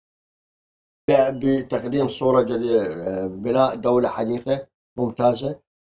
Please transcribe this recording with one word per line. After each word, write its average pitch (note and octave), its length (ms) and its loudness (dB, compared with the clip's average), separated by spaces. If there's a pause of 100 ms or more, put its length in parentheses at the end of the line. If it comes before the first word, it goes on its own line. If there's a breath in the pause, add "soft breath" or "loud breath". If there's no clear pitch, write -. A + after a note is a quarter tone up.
(1080)
ب-، C3 300 4
بتقديم C3 680 0
صورة B2+ 340 2
جديدة، A#2 420 0
آه، F#2 440 -4
بناء A#2+ 480 0
دولة B2 340 2
حديثة A#2+ 580 -4 (300)
ممتازة، B2 640 -2 (280)